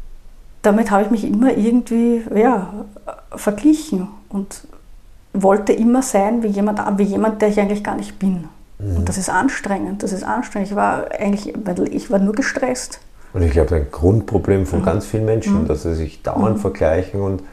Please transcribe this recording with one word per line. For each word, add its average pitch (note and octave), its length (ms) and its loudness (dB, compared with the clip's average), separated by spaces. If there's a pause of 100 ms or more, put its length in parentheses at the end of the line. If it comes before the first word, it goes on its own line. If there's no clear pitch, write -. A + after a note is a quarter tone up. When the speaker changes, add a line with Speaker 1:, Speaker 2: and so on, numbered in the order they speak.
(640)
Speaker 1:
damit G#3 280 4
habe G3+ 140 4
ich G#3 60 -4
mich A3 140 0
immer A#3 320 2
irgendwie, A#3 680 2 (120)
ja, G#3 380 2 (640)
verglichen G#3 720 0 (200)
und - 340 -8 (680)
wollte G3+ 400 4
immer A#3+ 300 4
sein A3 400 2
wie G#3+ 60 0
jemand, G#3 320 0 (180)
wie G3+ 40 4
jemand, G3+ 400 0
der G#3+ 60 4
ich G#3 120 2
eigentlich G#3 240 0
gar G#3 120 -4
nicht G3+ 220 -10
bin. F#3 260 0 (340)
Speaker 2:
Mhm. G2 200 -2
Speaker 1:
Und F2 100 0
das - 100 -4
ist F#3 100 -4
anstrengend, G3 720 -2
das F#3+ 100 -2
ist F#3+ 120 -6
anstrengend. G#3 460 -4
Ich G3+ 60 -4
war G3+ 420 0
eigentlich, G3+ 340 -2 (120)
weil - 300 -2
ich - 160 -6
war A3+ 80 4
nur G3+ 160 2
gestresst. - 680 -4 (320)
Speaker 2:
Und F#2 100 0
ich E2+ 80 4
glaube, E2+ 240 2
ein D2 160 0
Grundproblem G2 720 2
von F2+ 160 0
Speaker 1:
Mhm. F2+ 40 -4
Speaker 2:
ganz - 220 0
vielen A2 180 -2
Menschen, A2+ 380 2
Speaker 1:
Mhm. D#2 40 0
Speaker 2:
dass D#2 160 -2
sie E2 120 -2
sich D#2+ 280 -6
dauernd - 340 0
Speaker 1:
Mhm. - 40 -4
Speaker 2:
vergleichen F2+ 600 0
und G2 220 -2 (100)